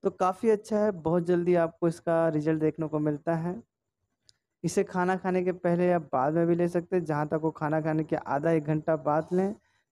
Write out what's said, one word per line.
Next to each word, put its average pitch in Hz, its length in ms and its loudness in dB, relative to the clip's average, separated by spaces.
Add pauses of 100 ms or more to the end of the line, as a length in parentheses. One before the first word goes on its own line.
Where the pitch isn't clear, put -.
तो 196 60 0
काफ़ी 190 400 0
अच्छा 214 280 0
है, 214 140 2
बहुत 170 340 0
जल्दी 175 300 2
आपको 165 320 0
इसका 165 420 0
result 156 320 0
देखने 156 260 0
को 151 120 -2
मिलता 151 360 -2
है। 170 200 -4 (1080)
इसे 190 200 0
खाना 185 320 0
खाने 185 280 -2
के 185 80 0
पहले 175 360 2
या 175 120 4
बाद 143 340 -2
में 170 140 2
भी 175 80 4
ले 175 120 0
सकते 175 280 -2
हैं, 180 100 0
जहाँ 151 220 -2
तक 156 140 -2
वो 160 100 0
खाना 156 300 -2
खाने 156 220 -2
के 151 120 -4
आधा 143 360 -2
एक 160 120 2
घंटा 156 320 0
बाद 147 380 -2
लें 190 200 0 (380)